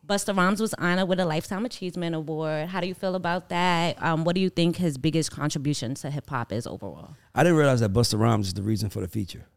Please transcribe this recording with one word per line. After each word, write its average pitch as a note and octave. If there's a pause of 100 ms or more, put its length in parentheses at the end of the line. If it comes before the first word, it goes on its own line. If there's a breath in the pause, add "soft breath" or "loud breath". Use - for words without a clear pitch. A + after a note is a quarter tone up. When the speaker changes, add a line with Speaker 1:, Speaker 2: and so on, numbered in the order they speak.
Speaker 1:
Busta G3+
Rhymes F#3+
was A3
honored F3+
with F3+
a F#3
Lifetime E3+
Achievement E3+
Award. D#3
How F#3
do F3
you F#3+
feel F#3
about F3
that? F3
Um, D#3+
what F3
do F#3+
you F#3
think E3+
his D#3+
biggest D#3
contribution C#3
to -
hip D3
hop B2
is A2+
overall? F#2+ (180)
Speaker 2:
I -
didn't E3+
realize C#3
that A2
Busta A2+
Rhymes A2
is F#2
the G2+
reason G#2
for G2+
the F#2
feature G2+